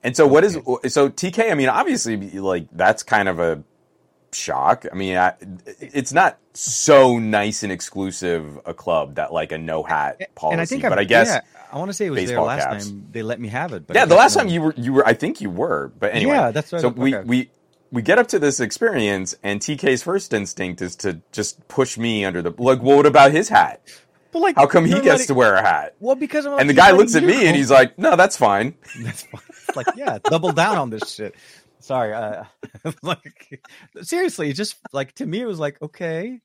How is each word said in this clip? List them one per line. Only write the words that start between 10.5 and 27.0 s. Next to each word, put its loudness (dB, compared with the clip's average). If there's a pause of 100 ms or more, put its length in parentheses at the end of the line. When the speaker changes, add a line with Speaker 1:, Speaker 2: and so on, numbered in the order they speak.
Speaker 2:
and -4
I -4
think -8
Speaker 1:
but 0
Speaker 2:
I've, 0
Speaker 1:
I 0
guess 4
Speaker 2:
yeah, -2 (300)
I -12
wanna -8
say -6
it -6
was -4
there -4
Speaker 1:
baseball -2
Speaker 2:
last -4
Speaker 1:
caps. -6
Speaker 2:
time -16
they -10
let -8
me -12
have -8
it, -14
but -8
Speaker 1:
Yeah, 4
Speaker 2:
I 4
Speaker 1:
the -4
Speaker 2:
guess 10
Speaker 1:
last 6
Speaker 2:
no. 2
Speaker 1:
time -2
you -2
were, -2
you -4
were, 4
I 4
think -4
you -8
were, -4
but -2
anyway. 0
Speaker 2:
Yeah, 0
that's -6
right. -4
Speaker 1:
So 0
we, -2
Speaker 2:
Okay. -10
Speaker 1:
we, -2 (420)
we -4
get 2
up 0
to -2
this 0
experience -2
and -4
T -6
K's 0
first -4
instinct -6
is -10
to -6 (120)
just -8
push -4
me -2
under -4
the, -6
like, 2
"Well, 6
what 6
about 8
his 0
hat? 2 (500)
Speaker 2:
But, -6
like, 0
Speaker 1:
How 6
come 4
he 2
Speaker 2:
you're 0
Speaker 1:
gets 2
Speaker 2:
letting 2
Speaker 1:
to 0
wear 4
a 4
hat?" 0
Speaker 2:
Well, -2
because -6
I'm -4
Speaker 1:
And 2
the 2
Speaker 2:
like, 6
Speaker 1:
guy 10
Speaker 2:
You're 6
Speaker 1:
looks 4